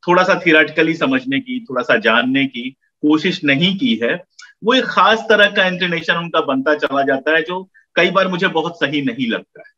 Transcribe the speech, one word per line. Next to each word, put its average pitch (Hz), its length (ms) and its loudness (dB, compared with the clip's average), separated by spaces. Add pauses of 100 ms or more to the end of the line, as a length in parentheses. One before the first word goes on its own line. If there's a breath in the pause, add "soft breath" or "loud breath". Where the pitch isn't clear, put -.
थोड़ा 185 140 4
सा 180 240 0
थियोरेटिकली 160 480 2
समझने 131 460 -2
की, 127 300 -10
थोड़ा 123 120 -4
सा 123 140 2
जानने 123 500 2
की 127 240 -8 (320)
कोशिश 156 420 0
नहीं 170 340 0
की 113 240 0
है, 147 220 -4 (400 loud breath)
वो 233 100 2
एक 254 100 2
खास 214 440 2
तरह 202 180 6
का 196 200 0
inclination 175 480 -2
उनका 170 260 -2
बनता 143 340 0
चला 139 280 -2
जाता 135 300 -2
है, 160 100 2
जो 180 260 -8 (260 soft breath)
कई 175 160 2
बार 185 180 0
मुझे 185 200 -2
बहुत 156 280 -4
सही 143 260 -2
नहीं 123 280 -4
लगता - 360 -8
है। - 120 -20